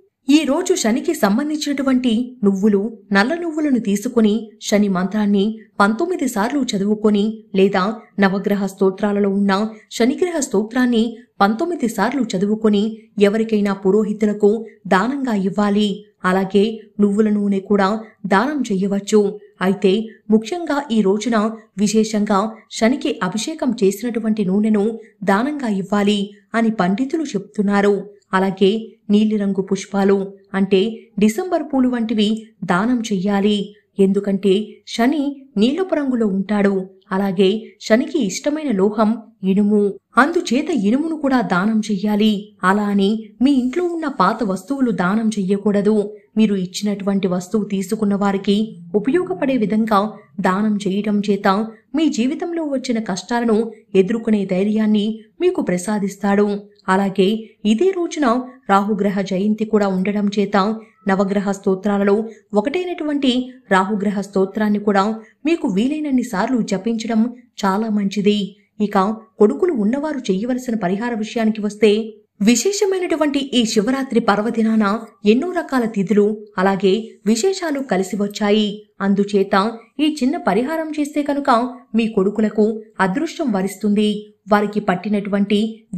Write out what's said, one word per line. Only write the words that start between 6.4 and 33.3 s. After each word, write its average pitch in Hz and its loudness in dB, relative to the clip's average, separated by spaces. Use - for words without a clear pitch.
చదువుకొని 208 0
లేదా 196 2
నవగ్రహ 196 2
స్తోత్రాలలో 196 0
ఉన్న 202 0
శనిగ్రహ 302 0
స్తోత్రాన్ని 233 0
పంతొమ్మిది 233 0
సార్లు 233 -2
చదువుకొని 214 0
ఎవరికైనా 202 2
పురోహితులకు 208 0
దానంగా 233 0
ఇవ్వాలి. 202 0
అలాగే 196 0
నువ్వుల 208 4
నూనె 202 0
కూడా 202 0
దానం 247 0
చెయ్యవచ్చు. 196 0
అయితే 196 2
ముఖ్యంగా 285 0
ఈ 220 4
రోజున 214 2
విశేషంగా 214 0
శనికి 254 0
అభిషేకం 226 -4
చేసినటువంటి 220 0
నూనెను 214 2
దానంగా 240 0
ఇవ్వాలి 202 0
అని 226 2
పండితులు 220 -2
చెప్తున్నారు. 202 0
అలాగే 196 0
నీలిరంగు 202 2
పుష్పాలు 196 0
అంటే 196 0
డిసెంబర్ 320 2
పూలు 254 0
వంటివి 220 -2
దానం 220 0
చెయ్యాలి. 202 0